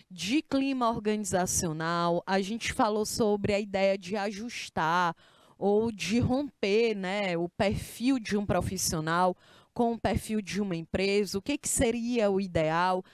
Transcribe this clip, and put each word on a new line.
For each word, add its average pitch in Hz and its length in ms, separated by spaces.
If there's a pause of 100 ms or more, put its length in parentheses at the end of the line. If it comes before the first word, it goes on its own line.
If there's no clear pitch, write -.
(120)
de 185 300
clima 269 480
organizacional. 180 1400
A 196 140
gente 208 320
falou 214 320
sobre 208 480
a 202 60
ideia 196 380
de 190 200
ajustar 190 960 (420)
ou 214 360
de 185 260
romper, 233 760
né, 190 440
o 170 100
perfil 226 720
de 202 160
um 208 100
profissional 180 880 (400)
com 233 200
o 220 60
perfil 214 420
de 175 180
uma 196 160
empresa, 196 600
o 196 40
que 285 140
que - 140
seria 233 640
o 196 100
ideal. 175 720